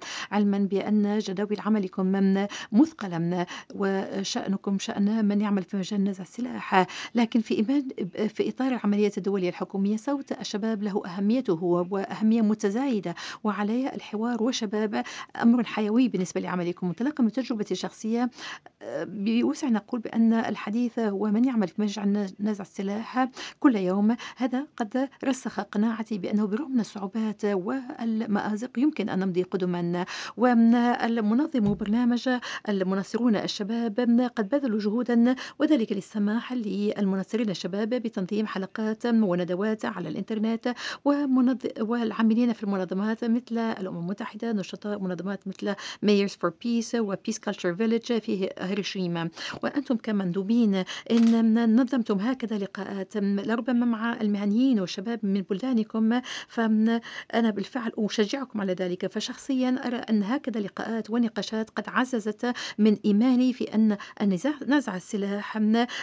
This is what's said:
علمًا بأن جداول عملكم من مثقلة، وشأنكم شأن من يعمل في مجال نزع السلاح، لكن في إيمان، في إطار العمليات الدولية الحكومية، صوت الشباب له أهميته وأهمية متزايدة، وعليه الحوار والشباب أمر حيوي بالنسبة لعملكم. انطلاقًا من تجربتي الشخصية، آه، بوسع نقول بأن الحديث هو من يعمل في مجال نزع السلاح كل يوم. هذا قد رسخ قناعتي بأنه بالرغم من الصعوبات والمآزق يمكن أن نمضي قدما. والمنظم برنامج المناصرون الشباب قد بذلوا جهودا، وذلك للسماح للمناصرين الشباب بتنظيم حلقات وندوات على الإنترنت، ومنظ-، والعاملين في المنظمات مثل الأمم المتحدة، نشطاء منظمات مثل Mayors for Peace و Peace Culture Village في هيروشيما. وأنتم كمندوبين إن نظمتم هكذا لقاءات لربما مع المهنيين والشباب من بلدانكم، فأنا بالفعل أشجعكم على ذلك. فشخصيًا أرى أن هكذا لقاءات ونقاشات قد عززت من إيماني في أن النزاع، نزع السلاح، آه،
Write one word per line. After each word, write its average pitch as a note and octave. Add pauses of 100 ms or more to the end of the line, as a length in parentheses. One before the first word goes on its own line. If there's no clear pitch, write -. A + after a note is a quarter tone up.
(300)
علمًا G3+
بأن G3+
جداول G#3
عملكم G3
من G3 (260)
مثقلة، F3 (280)
وشأنكم G3
شأن A3
من G3+
يعمل G3+
في F3
مجال G3
نزع F#3+
السلاح، A3 (280)
لكن A#3
في A3+
إيمان، C4 (400)
في G#3
إطار B3+
العمليات G#3
الدولية F#3+
الحكومية، G3
صوت C#4
الشباب G#3
له G#3
أهميته G3
وأهمية F#3+
متزايدة، G#3 (300)
وعليه G#3+
الحوار A3
والشباب A3 (380)
أمر A#3
حيوي A3
بالنسبة F#3
لعملكم. F3+
انطلاقًا B3
من G#3+
تجربتي A3
الشخصية، A3+ (520)
آه، B2
بوسع A3+
نقول A3+
بأن A3+
الحديث A3+
هو G#3
من G#3+
يعمل A3+
في -
مجال G3+ (100)
نزع G3+
السلاح G#3+ (320)
كل C4
يوم. G3+ (200)
هذا B3+ (100)
قد B3+ (160)
رسخ C4
قناعتي A3
بأنه G#3
بالرغم B3+
من B3+
الصعوبات G#3
والمآزق A3
يمكن D4+
أن F#3
نمضي F#3
قدما. F3 (320)
والمنظم A#3
برنامج A#3 (400)
المناصرون G3
الشباب A#3
قد G3+
بذلوا B3+
جهودا، A#3 (240)
وذلك C#4+
للسماح G#3+
للمناصرين G#3
الشباب F#3+
بتنظيم A3
حلقات A3
وندوات G#3
على F#3
الإنترنت، A3 (300)
ومنظ-، C4
والعاملين A3+
في -
المنظمات G3
مثل A#3
الأمم F#3+
المتحدة، G#3+
نشطاء G3+
منظمات F#3
مثل G3+ (320)
Mayors G3+
for -
Peace A#3
و G#3+
Peace G#3+ (100)
Culture F3+
Village A3+
في G#3+
هيروشيما. F3+ (320)
وأنتم C#4
كمندوبين G3 (260)
إن A3+
نظمتم A#3+
هكذا A#3
لقاءات G3
لربما A3
مع A#3
المهنيين G#3
والشباب G#3+
من G3
بلدانكم، A3 (280)
فأنا A3+
بالفعل A3
أشجعكم A3
على G3
ذلك. F3+
فشخصيًا B3+
أرى B3
أن A3
هكذا A#3
لقاءات G#3+
ونقاشات A3
قد G#3
عززت A3+ (260)
من G#3
إيماني B3
في -
أن G#3+ (260)
النزاع، G3+ (120)
نزع A#3
السلاح، G3+
آه، A3 (160)